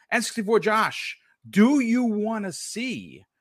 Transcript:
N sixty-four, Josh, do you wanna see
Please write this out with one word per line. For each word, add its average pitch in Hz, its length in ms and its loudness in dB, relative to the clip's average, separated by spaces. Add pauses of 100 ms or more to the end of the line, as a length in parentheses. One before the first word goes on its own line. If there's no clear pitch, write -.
(100)
N 233 100 0
sixty-four, 220 380 0
Josh, 196 580 -2 (320)
do 240 320 6
you 240 240 2
wanna 208 480 -2
see 104 720 -10 (160)